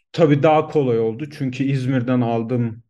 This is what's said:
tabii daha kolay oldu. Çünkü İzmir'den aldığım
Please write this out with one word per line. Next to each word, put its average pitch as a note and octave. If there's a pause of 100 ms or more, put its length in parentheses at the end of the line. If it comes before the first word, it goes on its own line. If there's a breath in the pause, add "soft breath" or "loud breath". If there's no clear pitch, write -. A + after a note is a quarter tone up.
(120)
tabii D3
daha D#3
kolay B2+
oldu. A2+ (120)
Çünkü C3
İzmir'den B2+
aldığım A#2